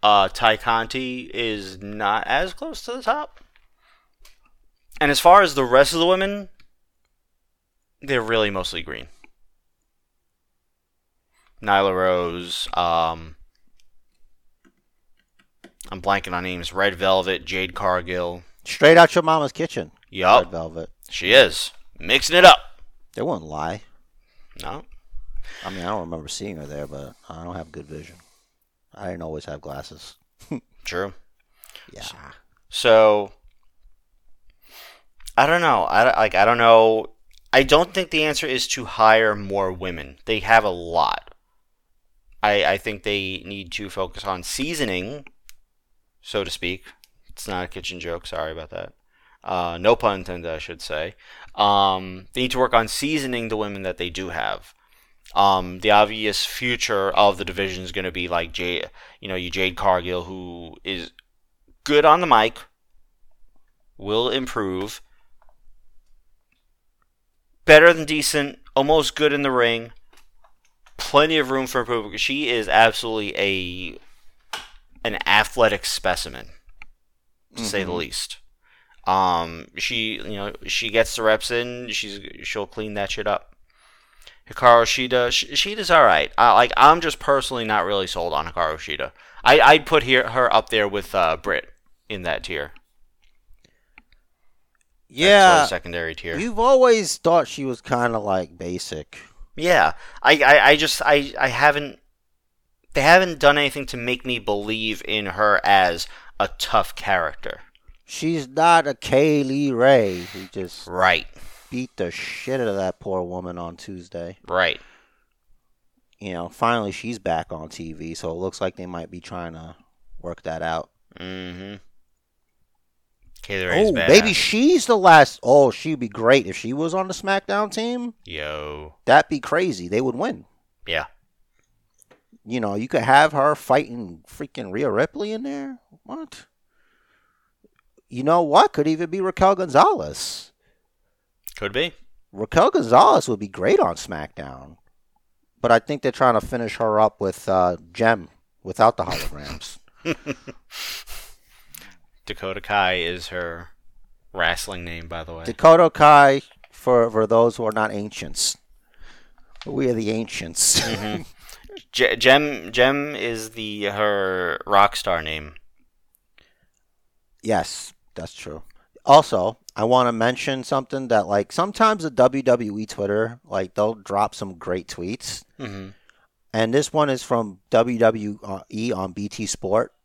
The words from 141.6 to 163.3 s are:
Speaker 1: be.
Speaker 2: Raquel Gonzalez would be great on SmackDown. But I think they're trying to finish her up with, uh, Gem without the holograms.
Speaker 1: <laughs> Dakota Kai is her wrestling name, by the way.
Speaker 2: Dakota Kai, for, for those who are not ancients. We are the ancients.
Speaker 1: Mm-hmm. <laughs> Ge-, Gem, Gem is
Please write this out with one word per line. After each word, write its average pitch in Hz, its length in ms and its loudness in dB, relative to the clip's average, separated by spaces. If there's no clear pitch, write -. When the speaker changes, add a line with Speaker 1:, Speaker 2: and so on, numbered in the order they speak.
Speaker 1:
be. 147 220 -4
Speaker 2:
Raquel 160 400 2
Gonzalez 143 580 4
would 107 100 -2
be 104 80 -10
great 95 320 0
on 85 180 0
SmackDown. 73 800 -14
But 117 100 4
I 113 60 8
think 143 240 -2
they're 131 100 -2
trying 127 220 2
to 107 100 2
finish 120 340 -6
her 107 220 0
up 107 220 2
with, 95 260 -6
uh, 90 300 2
Gem 113 360 0
without 104 340 2
the 95 60 -4
holograms. 73 760 -10
Speaker 1:
<laughs> 160 120 -4
Dakota 101 360 -10
Kai 98 340 2
is 87 320 -6
her 85 420 -10
wrestling 87 520 -6
name, 85 220 -14
by 82 160 -12
the 82 120 -16
way. 82 80 -16
Speaker 2:
Dakota 160 480 6
Kai, 143 500 8
for, 117 400 2
for 110 160 2
those 113 300 4
who 117 80 -6
are 107 60 -2
not 107 200 -2
ancients. - 640 -8
We 135 220 -4
are 123 40 0
the 110 160 -4
ancients. 107 720 -2
Speaker 1:
Mm-hmm. 107 420 -6
<laughs> - 340 -20
Ge-, - 260 0
Gem, 131 540 2
Gem 139 440 0
is 110 360 -8